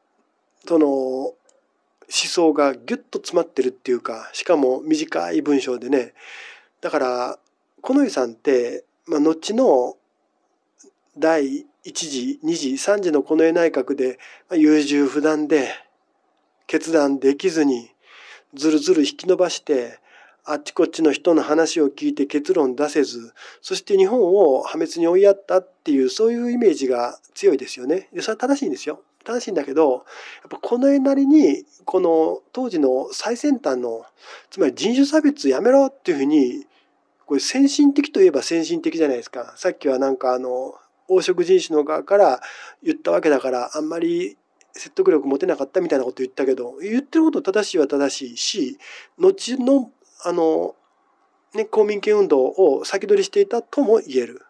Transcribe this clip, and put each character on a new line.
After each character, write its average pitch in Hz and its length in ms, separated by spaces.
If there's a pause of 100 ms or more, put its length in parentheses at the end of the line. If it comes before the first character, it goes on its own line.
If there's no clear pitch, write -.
(680)
そ 170 100
の、 151 100
思 131 480 (720)
想 - 460
が 143 200
ギ 120 220
ュ - 20
ッ - 40
と - 160
詰 170 240
ま - 20
っ 165 60
て 190 140
る 190 60
っ - 20
て - 200
い 185 40
う 175 60
か、 - 320
し - 100
か 170 140
も 131 260
短 156 480
い 160 100
文 143 180
章 123 200
で 120 100
ね。 127 240 (680)
だ 165 100
か 151 80
ら、 123 400 (420)
近 277 240
衛 208 40
さ 127 180
ん 117 60
っ - 20
て、 120 480 (240)
ま 151 100
あ、 - 20
後 160 360
の 156 420 (1200)
第 147 480 (180)
一 160 240
次、 139 360
二 165 120
次、 135 220
三 208 240
次 175 100
の 143 120
近 160 220
衛 165 80
内 170 180
閣 143 240
で、 127 240 (300)
ま 185 60
あ、 - 20
優 151 260
柔 143 240
不 143 140
断 151 260
で、 143 380 (800)
決 156 240
断 143 280
で 135 160
き 185 140
ず 160 140
に、 120 280 (640)
ず 147 180
る 151 80
ず 175 140
る 156 100
引 139 140
き 180 120
延 175 80
ば 175 120
し - 140
て、 123 360 (440)
あ 151 120
っ 147 80
ち - 100
こ 170 100
っ 156 40
ち - 140
の 151 100
人 165 220
の 151 80
話 156 400
を 143 60
聞 147 220
い 143 60
て 139 120
結 151 260
論 139 220
出 147 140
せ 147 140
ず、 117 300 (280)
そ 190 140
し 185 60
て 202 160
日 190 80
本 233 160
を 175 420
破 - 100
滅 160 260
に 165 80
追 180 100
い 196 60
や 202 100
っ - 120
た 180 120
っ 185 120 (140)
て 156 80
い 135 120
う、 127 60
そ 220 180
う 233 40
い 233 100
う 240 100
イ 254 60
メ 226 120
ー 156 40
ジ 135 140
が 123 320 (140)
強 190 200
い - 40
で 202 100
す - 120
よ 123 60
ね。 170 280
で、 170 80
そ - 80
れ 220 40
は 214 40
正 277 220
し - 40
い 208 40
ん 151 40
で - 60
す - 100
よ。 143 140 (220)
正 240 160
し - 80
い 220 60
ん - 20
だ 147 80
け 139 100
ど、 151 200
や - 60
っ - 40 (460)
ぱ - 120
近 269 320
衛 277 60
な 277 160
り 277 100
に、 269 400 (200)
こ 185 140
の 165 420 (100)
当 254 180
時 175 100
の 131 320
最 233 260
先 277 220
端 131 200
の、 117 260 (460)
つ - 80
ま 165 80
り 127 80
人 220 180
種 277 120
差 302 160
別 285 280
や 135 120
め 233 100
ろ 269 160
っ - 140
て 185 100
い 151 40
う - 20
ふ 139 40
う 135 40
に、 143 420 (580)
こ 147 80
れ 139 60
先 277 300
進 285 240
的 285 180
と 202 100
い 185 60
え 165 40
ば 139 120
先 165 220
進 165 180
的 160 140
じ 160 80
ゃ - 20
な 131 80
い - 20
で 117 60
す - 80
か。 123 260
さ 185 120
っ 165 100
き 147 80
は 131 100
な 135 140
ん 131 60
か 127 160
あ 127 60
の、 127 360 (320)
黄 185 160
色 180 200
人 180 220
種 160 100
の 147 80
側 151 200
か 196 140
ら 156 240 (420)
言 156 120
っ - 40
た 170 120
わ 175 100
け 156 100
だ 135 80
か 131 100
ら、 127 240
あ 156 60
ん 156 100
ま 165 80
り 170 400 (380)
説 - 200
得 190 160
力 143 160
持 139 120
て 180 60
な 156 100
か 139 80
っ 135 40
た 185 140
み 170 80
た 151 60
い 135 40
な 120 60
こ 123 60
と 131 100
言 127 80
っ - 40
た 139 120
け 131 80
ど、 123 280
言 214 180
っ - 20
て - 160
る 320 60
こ 311 80
と - 100
正 - 280
し - 60
い - 40
は 139 80
正 139 280
し 123 180
い 117 40
し、 147 400 (400)
後 196 400
の、 262 340 (320)
あ 175 100
の、 165 420 (800)
ね、 214 120
公 214 200
民 208 160
権 214 160
運 196 100
動 139 160
を 147 400
先 196 240
取 202 120
り - 40
し - 60
て 202 100
い 202 80
た 233 140
と - 200
も 226 240
言 127 180
え 117 40
る。 120 220